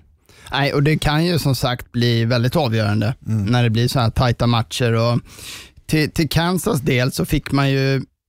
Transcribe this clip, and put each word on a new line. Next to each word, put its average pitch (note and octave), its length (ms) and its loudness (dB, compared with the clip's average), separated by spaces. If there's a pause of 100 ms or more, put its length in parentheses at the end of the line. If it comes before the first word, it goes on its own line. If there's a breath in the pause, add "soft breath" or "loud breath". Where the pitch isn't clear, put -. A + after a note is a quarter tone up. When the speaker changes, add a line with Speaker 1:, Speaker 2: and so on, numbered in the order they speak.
(520 loud breath)
Speaker 1:
Nej, C#3 220 0
och C#3+ 80 2
det D3+ 160 2
kan D#3 260 0
ju F3 140 0
som C3+ 160 0
sagt B2 380 -4
bli A#2+ 320 2
väldigt A#2+ 320 0
avgörande A2 580 0 (120)
Speaker 2:
Mm. A2 180 -2
Speaker 1:
när A#2+ 180 2
det A#2 80 2
blir A#2 180 0
så C3+ 120 -2
här A2+ 100 2
tajta B2 360 0
matcher. A#2 460 0
Och A#2 280 0 (640 loud breath)
till, D3+ 240 0
till D#3+ 180 -2
Kansas F3 520 0
del C3 320 0
så D#3 120 -4
fick - 280 -4
man C#3 180 2
ju C3+ 320 0 (260)